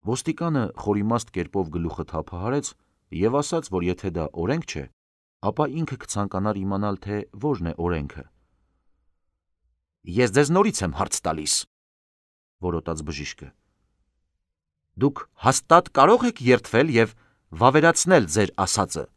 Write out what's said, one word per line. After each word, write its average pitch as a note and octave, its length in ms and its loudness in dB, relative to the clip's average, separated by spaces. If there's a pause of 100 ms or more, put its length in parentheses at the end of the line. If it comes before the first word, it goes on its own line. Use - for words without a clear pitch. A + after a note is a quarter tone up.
Ոստիկանը D3+ 600 -2 (160)
խորիմաստ G#2 540 0
կերպով F2+ 360 -2
գլուխը E2 380 -4
թափահարեց G2 580 -4 (460)
և G#2 240 0
ասաց, D3 320 -2
որ F#2 160 -2
եթե F#2 260 -2
դա E2 200 -4
օրենք F#2+ 340 -4
չէ, C#2+ 200 -10 (580)
ապա G#2+ 260 0
ինքը C#3+ 300 -6
կցանկանար G2+ 580 -4
իմանալ, G2 400 -2
թե G#2 200 -8 (160)
որն G#2 360 -4
է D#2+ 80 -6
օրենքը։ D#2 480 -4 (1800)
«Ես G#2+ 280 2
ձեզ C#3 180 4
նորից G3 300 2
եմ F2+ 140 -2
հարց - 240 -4
տալիս», D#2+ 360 -4 (1040)
որոտաց E2+ 400 -4
բժիշկը։ D2 480 -10 (1500)
«Դուք C#3 200 0 (200)
հաստատ E3 560 4
կարող F#3 320 6
եք A#3 160 -2
երդվել B2 500 4
և A2+ 180 4 (440)
վավերացնել D3+ 720 4
ձեր F2+ 300 0
ասածը»։ F#2 500 -2 (120)